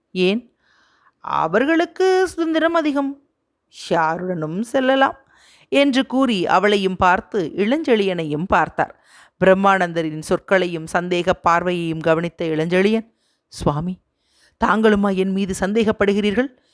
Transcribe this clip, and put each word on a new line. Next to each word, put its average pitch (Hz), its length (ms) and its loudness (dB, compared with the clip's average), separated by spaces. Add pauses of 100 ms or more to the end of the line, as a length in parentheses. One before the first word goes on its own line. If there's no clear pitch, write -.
(120)
"ஏன்?" 185 440 -2 (600)
"அவர்களுக்கு 330 1120 0
சுதந்திரம் 330 460 -2
அதிகம், 285 480 -2 (680)
யாருடனும் 165 760 -4
செல்லலாம்" 262 540 0 (520)
என்று 269 380 2
கூறி 247 400 0
அவளையும் 190 500 2
பார்த்து 185 600 0
இளஞ்செழியனையும் 196 880 -2
பார்த்தார். - 560 -2 (420)
பிரம்மானந்தரின் 175 840 2
சொற்களையும் 180 640 0
சந்தேக 175 400 0
பார்வையையும் 170 680 0
கவனித்த 165 440 -2
இளஞ்செழியன், 180 680 0 (360)
"சுவாமி, 165 520 -4 (640)
தாங்களுமா 202 520 2
என் 190 160 0
மீது 190 280 -2
சந்தேகப்படுகிறீர்கள்?" 208 880 0 (260)